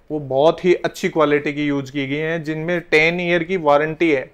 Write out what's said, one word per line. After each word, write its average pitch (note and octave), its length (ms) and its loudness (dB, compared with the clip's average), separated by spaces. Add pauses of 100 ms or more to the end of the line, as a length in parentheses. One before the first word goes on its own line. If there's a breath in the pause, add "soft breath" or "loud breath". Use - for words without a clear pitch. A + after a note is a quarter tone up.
(100)
वो D3+ 80 -6
बहुत C#3+ 460 0
ही F3+ 100 4
अच्छी - 340 -4
क्वालिटी D3 440 0
की D3 140 -4
यूज़ C#3 260 -4
की C#3 140 -6
गई C#3 100 -6
हैं, D#3+ 260 -4
जिनमें D#3 380 -4
टेन E3 400 2
ईयर F3 240 0
की F#3 120 -4
वारंटी D#3 540 2
है C3 240 0